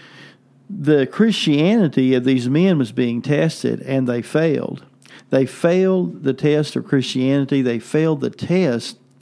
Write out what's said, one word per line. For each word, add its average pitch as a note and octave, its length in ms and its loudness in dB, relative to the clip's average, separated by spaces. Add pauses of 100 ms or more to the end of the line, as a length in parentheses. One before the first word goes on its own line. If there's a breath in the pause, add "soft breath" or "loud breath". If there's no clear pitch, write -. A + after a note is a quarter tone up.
(680 loud breath)
the C#3+ 360 2
Christianity E3 1080 2
of B2 100 2
these B2+ 240 2
men E3+ 300 2
was A#2 160 -2
being A#2+ 280 -2
tested, C#3+ 600 -2
and C3+ 260 -2
they A#2+ 140 -2
failed. D3+ 640 -2 (440 loud breath)
They C3+ 160 2
failed F3+ 800 0
the C3+ 100 0
test D3 440 0
of A#2+ 100 -8
Christianity. C3+ 720 0
They A#2 180 0
failed D#3 420 0
the B2 80 -2
test E3 680 -2 (220)